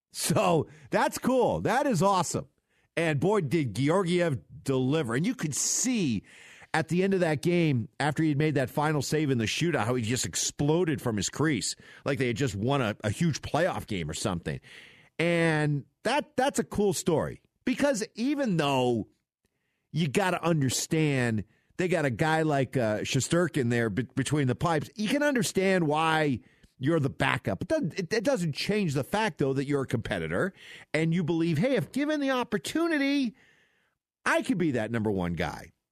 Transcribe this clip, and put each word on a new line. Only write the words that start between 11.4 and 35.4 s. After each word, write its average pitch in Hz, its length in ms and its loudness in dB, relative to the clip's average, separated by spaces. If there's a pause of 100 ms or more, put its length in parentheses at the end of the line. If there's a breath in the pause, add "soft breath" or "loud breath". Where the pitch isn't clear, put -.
like 131 140 -2
they 131 80 0
had 120 100 -2
just 127 180 -2
won 123 240 0
a, 107 240 0
a 107 60 0
huge 165 320 0
playoff 160 460 -2
game 85 200 -4
or 78 60 -6
something. 82 460 -4 (580 loud breath)
And 156 640 0 (200)
that, 254 340 -2
that's 254 220 0
a 202 40 0
cool 196 300 0
story, 101 480 -2 (240)
because 254 480 0
even 262 440 0
though 127 500 2 (840)
you 156 160 0
gotta 180 360 0
understand 139 1000 0 (340 soft breath)
they 185 100 0
got 160 180 0
a 135 60 0
guy 160 320 2
like, 139 340 0
uh, 107 220 2
Shesterkin 135 720 0
there 117 180 2
be-, 104 260 -4
between 139 320 0
the 123 60 2
pipes, 156 420 -2
you 214 120 -2
can 285 160 0
understand 190 640 2
why 151 540 2 (360 soft breath)
you're 156 220 2
the 135 100 2
backup. 131 540 0
It 180 40 -8
doesn't, 302 300 -2
it, 190 160 -6
it - 100 0
doesn't 175 300 0
change 196 400 0
the 135 100 0
fact, 208 360 -2
though, 139 140 2
that 135 120 -2
you're 139 160 0
a 123 60 -4
competitor 101 640 -2 (400 loud breath)
and 165 220 2
you 185 80 0
believe, 165 340 0
"Hey, 247 200 2
if 156 140 -4
given 294 280 -2
the 269 100 -2
opportunity, 277 1040 0 (880 soft breath)
I 320 200 0
could 220 160 0
be 165 120 2
that 110 200 -2
number 110 180 0
one 90 240 0
guy." 80 380 -6 (200)